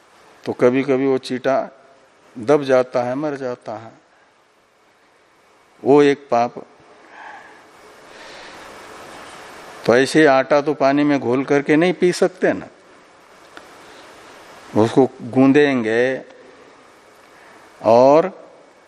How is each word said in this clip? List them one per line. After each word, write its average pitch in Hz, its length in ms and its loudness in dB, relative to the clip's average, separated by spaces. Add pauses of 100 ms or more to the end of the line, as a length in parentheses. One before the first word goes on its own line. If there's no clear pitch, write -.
(440)
तो 117 80 -6
कभी 127 300 0
कभी 131 240 -2
वो 131 140 0
चींटा 131 480 -6 (680)
दब 139 280 -2
जाता 127 380 0
है, 123 120 -6
मर 147 220 -8
जाता 123 400 -12
है, 113 160 -20 (1900)
वो 147 200 4
एक 139 280 0
पाप। 120 240 -2 (3250)
तो 113 100 4
ऐसे 135 300 2
आटा 135 340 2
तो 143 140 -2
पानी 139 300 0
में 147 160 0
घोल 123 240 -4
करके 143 320 0
नहीं 175 160 2
पी 175 200 0
सकते 180 400 -2
ना, 90 160 -10 (2000)
उसको 117 340 2 (160)
गूंदेंगे 131 960 0 (1600)
और 135 500 4 (580)